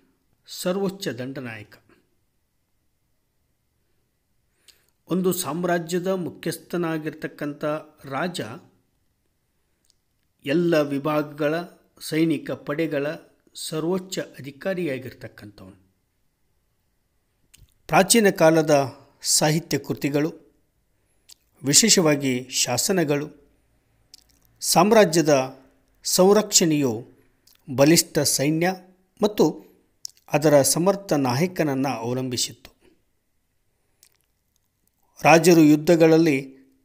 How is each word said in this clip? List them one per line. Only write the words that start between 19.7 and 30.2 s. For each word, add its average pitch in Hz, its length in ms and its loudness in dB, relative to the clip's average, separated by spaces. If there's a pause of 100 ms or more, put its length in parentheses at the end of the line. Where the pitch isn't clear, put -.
ಕೃತಿಗಳು, 143 800 -6 (1080)
ವಿಶೇಷವಾಗಿ 139 840 2
ಶಾಸನಗಳು, 147 1080 -4 (1040)
ಸಾಮ್ರಾಜ್ಯದ 165 1000 2 (440)
ಸಂರಕ್ಷಣೆಯು 165 1040 2 (680)
ಬಲಿಷ್ಠ 156 440 2
ಸೈನ್ಯ 160 560 -2 (480)
ಮತ್ತು 190 420 0 (680)